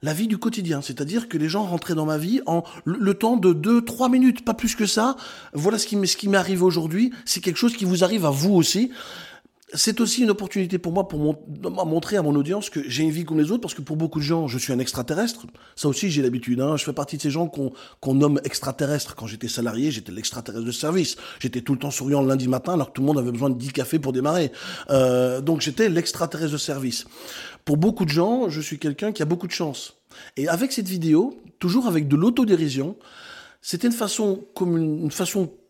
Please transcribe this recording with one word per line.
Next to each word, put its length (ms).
la 120
vie 140
du 100
quotidien. 440
C'est-à-dire 480
que 80
les 100
gens 160
rentraient 320
dans 100
ma 120
vie 280
en 180
le, 160
le 140
temps 240
de 160
deux, 320
trois 240
minutes, 340
pas 100
plus 220
que 100
ça. 300
Voilà 240
ce 100
qui 80
m'est, 120
ce 100
qui 100
m'est 100
arrivé 260
aujourd'hui. 480
C'est 160
quelque 180
chose 180
qui 100
vous 180
arrive 220
à 60
vous 220
aussi. 380
C'est 260
aussi 240
une 60
opportunité 480
pour 160
moi 160
pour 100
mon-, 260
de 220
montrer 480
à 60
mon 140
audience 340
que 100
j'ai 140
une 80
vie 140
comme 120
les 140
autres, 80
parce 140
que 80
pour 160
beaucoup 220
de 40
gens, 240
je 100
suis 140
un 80
extraterrestre. 680
Ça 140
aussi, 200
j'ai 120
l'habitude, 400
hein. 160
Je 80
fais 80
partie 240
de 40
ces 100
gens 180
qu'on, 240
qu'on 140
nomme 320
extraterrestres. 720
Quand 100
j'étais 220
salarié, 420
j'étais 220
l'extraterrestre 520
de 60
service. 460
J'étais 180
tout 140
le 60
temps 120
souriant 300
le 80
lundi 180
matin, 280
alors 120
que 60
tout 80
le 60
monde 120
avait 140
besoin 160
de 80
dix 160
cafés 260
pour 140
démarrer. 400
Euh, 520
donc 180
j'étais 300
l'extraterrestre 640
de 40
service. 460
Pour 100
beaucoup 300
de 40
gens, 380
je 140
suis 180
quelqu'un 320
qui 100
a 40
beaucoup 220
de 40
chance. 460
Et 100
avec 240
cette 160
vidéo, 540
toujours 280
avec 200
de 80
l'autodérision, 800
c'était 260
une 60
façon 520
comme 220
une, 260
une 80
façon 400